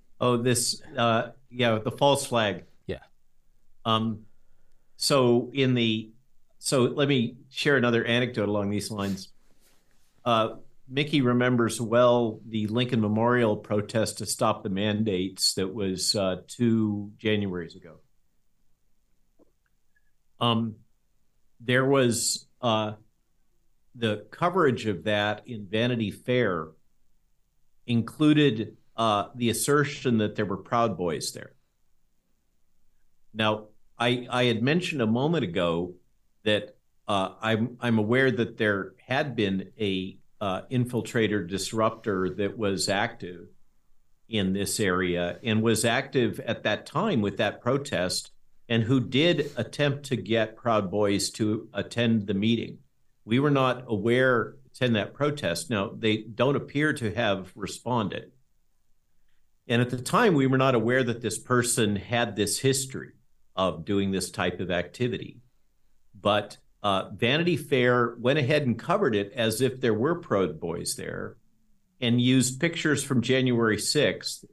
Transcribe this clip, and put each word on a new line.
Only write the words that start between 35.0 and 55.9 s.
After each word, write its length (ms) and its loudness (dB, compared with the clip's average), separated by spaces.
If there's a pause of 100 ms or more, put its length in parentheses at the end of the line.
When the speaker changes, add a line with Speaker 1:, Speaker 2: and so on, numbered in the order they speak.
Speaker 1:
a 60 2
moment 360 2
ago 520 -2 (480)
that, 340 -2 (320)
uh, 220 -2 (100)
I'm, 400 0
I'm 160 2
aware 340 2
that 260 -2
there 360 0 (120)
had 300 -2
been 440 -2
a, 380 -4 (220)
uh, 300 -4
infiltrator 800 0
disruptor 840 -2
that 260 -4
was 340 -2
active 580 -4 (840)
in 240 0
this 260 -2
area 640 0
and 200 0
was 200 2
active 580 0
at 200 -6
that 240 -2
time 360 0
with 160 -2
that 220 -2
protest, 720 -2 (400)
and 140 2
who 160 2
did 560 2
attempt 500 -2
to 100 -4
get 400 0
Proud 360 0
Boys 400 0
to 420 -2
attend 540 0
the 80 -2
meeting. 420 0 (480)
We 140 2
were 100 2
not 380 2
aware, 680 2 (120)
attend 280 0
that 180 -2
protest. 560 -2
Now, 280 -2